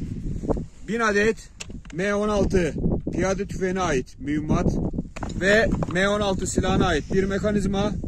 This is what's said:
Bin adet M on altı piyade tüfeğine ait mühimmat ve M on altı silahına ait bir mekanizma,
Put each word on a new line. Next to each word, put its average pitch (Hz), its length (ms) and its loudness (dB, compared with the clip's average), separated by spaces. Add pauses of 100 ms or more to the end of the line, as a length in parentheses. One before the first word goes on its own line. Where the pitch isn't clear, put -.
(880)
Bin 220 120 -2
adet 214 380 2 (560)
M 202 220 0
on 208 140 0
altı 190 440 2 (400)
piyade 190 340 0
tüfeğine 185 340 -2
ait 151 380 -2
mühimmat 151 540 2 (680)
ve 202 280 6 (240)
M 190 160 2
on 208 100 2
altı 190 280 0
silahına 185 380 2
ait 165 280 0
bir 190 100 4
mekanizma, 196 720 0 (140)